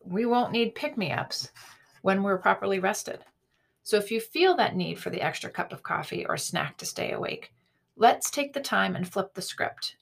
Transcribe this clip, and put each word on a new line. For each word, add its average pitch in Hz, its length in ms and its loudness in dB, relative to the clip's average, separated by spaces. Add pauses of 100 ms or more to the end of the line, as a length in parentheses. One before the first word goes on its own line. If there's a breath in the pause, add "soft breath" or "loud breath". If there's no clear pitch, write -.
we 202 220 -2
won't 240 260 2
need 233 220 2
pick-me-ups - 800 -4 (500 loud breath)
when 190 200 2
we're 196 160 2
properly 190 420 2
rested. - 440 -2 (580)
So - 140 2
if 202 140 0
you 220 100 2
feel 339 360 4
that - 200 4
need 170 220 0
for - 120 -6
the 175 120 -4
extra - 260 -2
cup - 240 -6
of - 100 -12
coffee 165 440 -4
or - 100 0
snack 147 420 -4
to - 60 -10
stay - 280 -4
awake, - 420 -6 (420)
let's - 340 4
take 285 220 -4
the 277 80 -6
time 190 360 0
and 180 140 -4
flip 190 220 -4
the - 80 -10
script - 600 -4